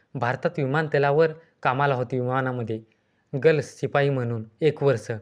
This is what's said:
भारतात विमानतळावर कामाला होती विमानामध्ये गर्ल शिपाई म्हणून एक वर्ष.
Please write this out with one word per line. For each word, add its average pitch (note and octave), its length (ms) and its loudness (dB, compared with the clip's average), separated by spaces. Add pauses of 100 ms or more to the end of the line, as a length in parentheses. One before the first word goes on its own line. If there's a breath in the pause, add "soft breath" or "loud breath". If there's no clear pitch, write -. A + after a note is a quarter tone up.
(140 soft breath)
भारतात B2+ 440 -2
विमानतळावर D3 760 2 (300 loud breath)
कामाला C#3 320 2
होती B2 260 -4
विमानामध्ये B2 580 -2 (540)
गर्ल D3 300 2
शिपाई C#3+ 460 -2
म्हणून A#2 360 -2 (160)
एक A2 220 0
वर्ष. C3 280 0 (120)